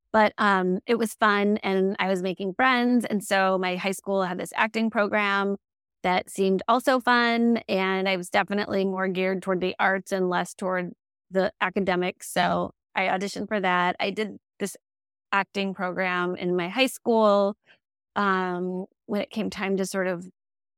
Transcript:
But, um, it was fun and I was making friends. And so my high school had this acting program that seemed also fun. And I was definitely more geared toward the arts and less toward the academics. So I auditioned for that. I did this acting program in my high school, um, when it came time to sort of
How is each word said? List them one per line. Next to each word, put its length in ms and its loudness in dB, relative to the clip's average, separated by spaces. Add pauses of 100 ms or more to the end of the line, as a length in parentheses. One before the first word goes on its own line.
(120)
But, 240 4
um, 500 2
it 100 2
was 180 -2
fun 480 2
and 360 0
I 100 0
was 140 0
making 300 -4
friends. 540 2
And 180 -2
so 320 2
my 200 -2
high 160 -2
school 320 -2
had 140 -4
this 160 -8
acting 360 0
program 640 0 (460)
that 260 0
seemed 400 0
also 320 2
fun. 680 2
And 360 0
I 120 2
was 100 -8
definitely 560 0
more 240 -2
geared 340 -2
toward 200 0
the 160 -2
arts 340 0
and 160 0
less 240 -2
toward 400 -4 (380)
the 200 0 (120)
academics. 680 -2
So 420 0 (220)
I 120 0
auditioned 420 -4
for 100 -2
that. 400 2
I 120 -2
did 260 -6 (220)
this 180 -6 (560)
acting 400 0
program 640 -2
in 200 0
my 120 -2
high 200 0
school, 680 2 (600)
um, 680 -2 (200)
when 140 -2
it 100 -6
came 200 -4
time 260 -2
to 100 -2
sort 220 -2
of 180 -4 (500)